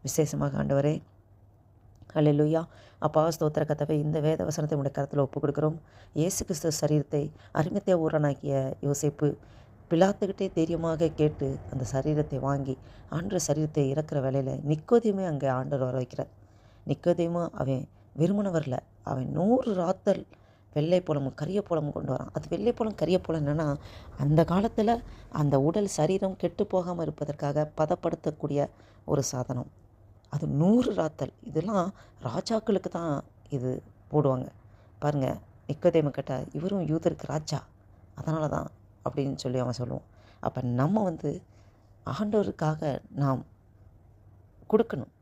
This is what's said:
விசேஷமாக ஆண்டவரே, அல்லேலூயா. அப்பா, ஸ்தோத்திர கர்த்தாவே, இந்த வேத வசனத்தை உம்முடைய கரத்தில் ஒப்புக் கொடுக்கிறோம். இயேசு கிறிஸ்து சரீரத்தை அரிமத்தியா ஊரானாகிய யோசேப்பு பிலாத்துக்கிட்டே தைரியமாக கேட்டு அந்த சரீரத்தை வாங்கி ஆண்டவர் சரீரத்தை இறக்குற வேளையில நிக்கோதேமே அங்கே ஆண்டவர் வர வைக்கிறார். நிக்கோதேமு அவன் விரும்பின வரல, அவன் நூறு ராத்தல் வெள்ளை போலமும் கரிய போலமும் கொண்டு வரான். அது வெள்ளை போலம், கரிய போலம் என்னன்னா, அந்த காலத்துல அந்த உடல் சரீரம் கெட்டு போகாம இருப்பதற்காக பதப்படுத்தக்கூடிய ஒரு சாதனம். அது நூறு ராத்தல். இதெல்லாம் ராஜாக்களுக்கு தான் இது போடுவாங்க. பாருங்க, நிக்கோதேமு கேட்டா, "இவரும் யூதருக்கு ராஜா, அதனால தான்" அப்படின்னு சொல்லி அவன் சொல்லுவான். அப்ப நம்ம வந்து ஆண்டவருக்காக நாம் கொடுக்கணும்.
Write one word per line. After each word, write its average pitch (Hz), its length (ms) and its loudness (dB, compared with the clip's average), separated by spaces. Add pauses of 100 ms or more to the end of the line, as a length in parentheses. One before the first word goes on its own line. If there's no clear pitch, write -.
விசேஷமாக 143 600 0
ஆண்டவரே, 143 380 2 (1080)
அல்லேலூயா. 151 540 4 (320)
அப்பா, 156 300 4
ஸ்தோத்திர 156 360 0
கர்த்தாவே, 151 260 -2
இந்த 151 300 2
வேத 156 240 2
வசனத்தை 151 340 -2
உம்முடைய 139 120 -2
கரத்தில் 143 300 -2
ஒப்புக் 135 240 0
கொடுக்கிறோம். 156 320 0 (360)
இயேசு 170 320 0
கிறிஸ்து 151 420 -2
சரீரத்தை 151 440 0 (240)
அரிமத்தியா 180 440 2
ஊரானாகிய 143 840 0
யோசேப்பு 143 560 0 (540)
பிலாத்துக்கிட்டே 190 640 2
தைரியமாக 165 560 0
கேட்டு 151 500 -2 (140)
அந்த 131 200 -4
சரீரத்தை 147 460 -2
வாங்கி 135 400 -2 (320)
ஆண்டவர் 147 360 -4
சரீரத்தை 151 460 0
இறக்குற 147 300 -2
வேளையில 135 400 0
நிக்கோதேமே 190 640 2
அங்கே 143 200 -2
ஆண்டவர் 131 380 0
வர 131 160 -2
வைக்கிறார். - 280 -6 (580)
நிக்கோதேமு 170 680 0
அவன் 131 360 -4 (300)
விரும்பின 196 320 2
வரல, 147 280 -2 (240)
அவன் 131 280 -4
நூறு 214 440 2
ராத்தல் 180 520 0 (480)
வெள்ளை 170 260 4
போலமும் 143 340 -2
கரிய 185 280 -2
போலமும் 156 300 -2
கொண்டு 139 200 -4
வரான். - 200 -4
அது - 160 -6
வெள்ளை 214 240 0
போலம், 220 220 -2
கரிய 185 260 2
போலம் 160 260 -2
என்னன்னா, 147 300 0 (420)
அந்த 156 300 4
காலத்துல 214 540 2 (280)
அந்த 143 300 4
உடல் 175 260 2
சரீரம் 190 500 0
கெட்டு - 300 -2
போகாம 175 360 -2
இருப்பதற்காக 151 720 -2
பதப்படுத்தக்கூடிய 151 920 -2 (380)
ஒரு 143 180 2
சாதனம். 123 480 -4 (580)
அது 151 180 -4
நூறு 202 480 4
ராத்தல். 156 380 -2 (100)
இதெல்லாம் 185 500 -2 (300)
ராஜாக்களுக்கு 185 680 -2
தான் 165 340 -2 (260)
இது 127 340 -2 (300)
போடுவாங்க. 135 360 2 (500)
பாருங்க, 147 400 0 (280)
நிக்கோதேமு 156 420 2
கேட்டா, 135 320 -4 (120)
"இவரும் 185 340 -2
யூதருக்கு 160 400 0
ராஜா, 151 400 -6 (480)
அதனால 156 340 -2
தான்" - 220 -4 (340)
அப்படின்னு 139 320 -2
சொல்லி 127 220 -2
அவன் 123 200 -2
சொல்லுவான். 123 240 -6 (380)
அப்ப - 220 -2
நம்ம 135 400 2
வந்து 165 400 -4 (640)
ஆண்டவருக்காக 156 920 0 (160)
நாம் 135 300 0 (1300)
கொடுக்கணும். 214 520 0